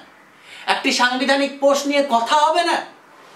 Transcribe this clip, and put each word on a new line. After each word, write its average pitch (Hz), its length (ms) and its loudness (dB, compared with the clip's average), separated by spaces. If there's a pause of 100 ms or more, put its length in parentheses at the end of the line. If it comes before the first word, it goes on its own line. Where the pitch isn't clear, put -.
(680)
একটি 196 260 -2
সাংবিধানিক 269 680 0
পোস্ট 277 260 2
নিয়ে 285 220 0
কথা 233 280 2
হবে 320 280 2
না? 330 120 0 (600)